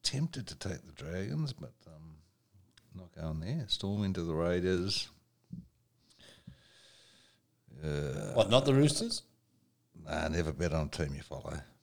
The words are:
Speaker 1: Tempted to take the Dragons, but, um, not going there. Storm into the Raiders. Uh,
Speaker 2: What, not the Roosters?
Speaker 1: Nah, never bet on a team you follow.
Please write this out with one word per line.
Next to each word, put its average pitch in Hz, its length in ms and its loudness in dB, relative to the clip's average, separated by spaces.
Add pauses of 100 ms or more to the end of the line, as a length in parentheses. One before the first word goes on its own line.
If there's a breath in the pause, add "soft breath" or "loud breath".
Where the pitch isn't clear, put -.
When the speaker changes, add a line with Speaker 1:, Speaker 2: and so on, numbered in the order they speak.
Speaker 1:
Tempted 135 440 -2
to - 80 -12
take - 300 -8
the 80 60 -20
Dragons, 107 600 -6
but, - 180 -14 (160)
um, 78 280 -20 (800)
not 92 200 -16
going 80 260 -4
there. 120 260 -4
Storm 104 360 0
into 95 200 0
the 85 100 0
Raiders. 90 760 2 (2750 soft breath)
Uh, 73 500 -4
Speaker 2:
What, 104 160 6
not 131 160 8
the 139 80 6
Roosters? 151 500 4 (840)
Speaker 1:
Nah, 78 240 0
never 80 220 2
bet 78 220 0
on 78 140 2
a - 20 -6
team 71 260 -2
you 73 60 -8
follow. 71 380 -10 (240)